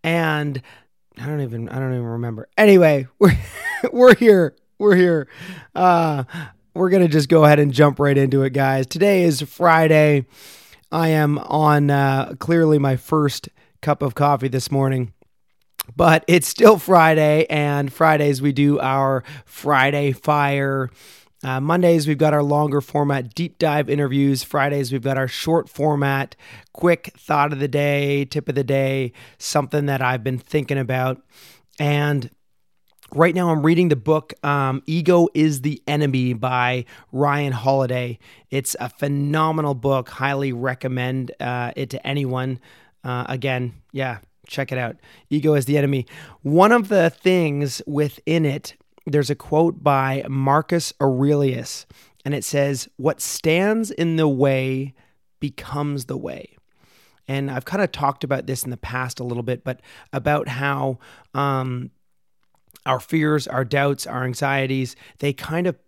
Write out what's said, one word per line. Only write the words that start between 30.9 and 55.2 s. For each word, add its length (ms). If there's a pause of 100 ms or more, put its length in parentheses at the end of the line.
And 540 (840)
right 220
now 160
I'm 120
reading 260
the 60
book, 380 (100)
um, 440
Ego 480
is 260
the 260
Enemy 460
by 520 (260)
Ryan 420
Holiday. 640 (320)
It's 300
a 100
phenomenal 840
book. 340
Highly 440
recommend, 880
uh, 360
it 160
to 140
anyone. 540 (440)
Uh, 260
again, 460 (160)
yeah, 260 (300)
check 240
it 80
out. 160 (340)
Ego 240
is 120
the 120
Enemy. 300 (340)
One 300
of 160
the 240
things 720
within 580
it, 320 (340)
there's 200
a 60
quote 460
by 460
Marcus 720
Aurelius, 840 (400)
and 100
it 80
says, 540
"What 240
stands 680
in 280
the 100
way 680 (460)